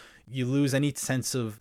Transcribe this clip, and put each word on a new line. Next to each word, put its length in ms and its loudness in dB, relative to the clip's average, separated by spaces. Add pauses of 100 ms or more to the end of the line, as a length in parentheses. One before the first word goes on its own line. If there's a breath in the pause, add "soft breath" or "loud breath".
(300 loud breath)
you 160 -2
lose 280 2
any 200 2
sense 400 -2
of 260 -2